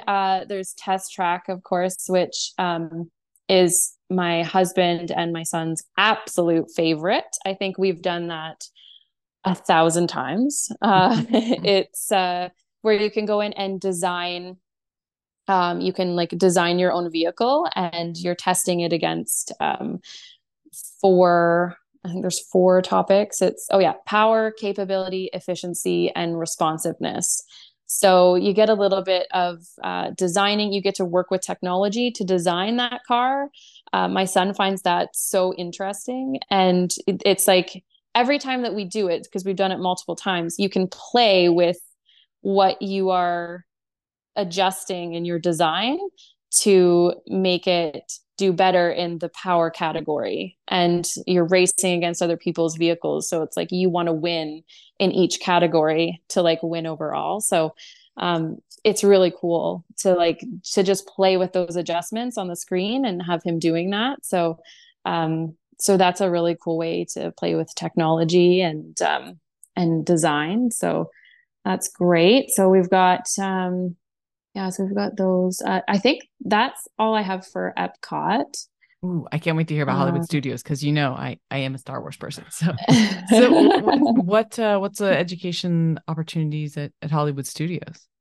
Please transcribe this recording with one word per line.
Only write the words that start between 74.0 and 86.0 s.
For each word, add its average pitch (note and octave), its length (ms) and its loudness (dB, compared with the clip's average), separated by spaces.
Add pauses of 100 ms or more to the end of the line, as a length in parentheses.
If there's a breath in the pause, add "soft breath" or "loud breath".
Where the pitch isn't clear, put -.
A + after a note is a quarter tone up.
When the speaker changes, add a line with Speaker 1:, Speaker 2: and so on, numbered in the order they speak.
Speaker 1:
yeah, F#3+ 140 -6
so F#3 160 -6
we've G3 100 -4
got G3+ 220 -4
those. F#3 440 0
Uh, F#3+ 260 0
I G3+ 120 2
think C4 240 0 (200)
that's G#3+ 440 0 (100)
all A3 160 2
I G#3+ 80 0
have F#3 240 -6
for F3+ 320 -6
Epcot. F3+ 880 -4 (400)
Speaker 2:
Ooh, F3+ 260 -4
I D3+ 60 -2
can't E3 180 -2
wait D#3+ 120 0
to D#3 80 -4
hear D3+ 80 0
about C3 140 -2
Hollywood C#3+ 240 0
Speaker 1:
Um, E3 40 -4
Speaker 2:
Studios, C3 380 -4
'cause, C3+ 180 -6
you D3 100 0
know, C#3+ 220 0
I, C3 240 -8 (140)
I C#3 80 -4
am C3 160 -6
a - 20 -10
Star C3+ 240 -12
Wars - 160 -14
person. - 320 -12
So, E3+ 220 -2 (160)
Speaker 1:
<laughs> G#3 420 4
Speaker 2:
so A#3+ 220 8
w-, E4 240 8
w-, C#4+ 480 4
what, G#3+ 340 0
uh, G#3+ 220 2
what's G3+ 180 -4
the G3 180 2
education E3+ 920 -2